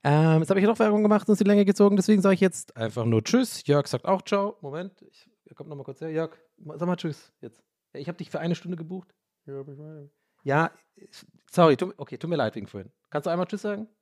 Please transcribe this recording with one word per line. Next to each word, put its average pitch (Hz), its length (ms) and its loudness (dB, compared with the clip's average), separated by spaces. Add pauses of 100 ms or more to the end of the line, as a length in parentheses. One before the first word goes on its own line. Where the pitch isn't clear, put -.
Ähm, 156 360 4
jetzt 160 100 -4
habe 190 100 4
ich 202 60 4
noch 226 120 2
Werbung 214 240 2
gemacht 208 260 2
und 214 40 4
es 196 60 4
die 208 60 0
Länge 202 200 4
gezogen, 202 320 4
deswegen 196 260 4
sage 196 120 4
ich 180 60 -2
jetzt - 360 -2
einfach 113 280 -4
nur 110 200 2
Tschüss. - 420 0
Jörg 143 220 2
sagt - 160 -6
auch 190 180 0
Ciao. 202 380 -2
Moment, 165 500 -12
ich, - 180 -20 (180)
er - 100 -20
kommt 160 120 -20
noch 151 60 -16
mal 139 80 -16
kurz - 180 -16
her. 160 100 -10
Jörg, 160 200 -4 (280)
ma-, 151 200 -18
sag 175 80 -4
mal 180 80 0
Tschüss - 460 -10
jetzt. - 200 -18 (320)
Ja, - 60 -14
ich 147 80 -12
habe 175 120 -12
dich - 120 -14
für - 80 -8
eine 170 160 -2
Stunde 175 220 -10
gebucht. 175 360 -14 (340)
Ja, 139 120 -14
hab 139 100 -14
ich 139 80 -20
mal. 151 320 -20 (360)
Ja, 147 260 0 (800)
sorry, 160 260 4
tu-, 185 200 -6
okay, 131 220 -16
tut 165 120 -10
mir 165 60 -2
leid 113 180 -2
wegen 101 140 -12
vorhin. 98 240 -16 (180)
Kannst 147 160 -8
du 170 40 -4
einmal 175 160 -4
Tschüss - 160 -10
sagen? 208 260 -8 (120)